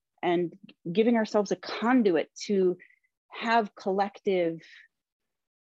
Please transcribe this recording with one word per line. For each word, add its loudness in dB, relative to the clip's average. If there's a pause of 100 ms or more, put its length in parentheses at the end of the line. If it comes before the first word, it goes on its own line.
(220)
and -2 (380)
giving 2
ourselves 0
a -2
conduit 0 (160)
to 2 (520)
have -2
collective, -2 (1200)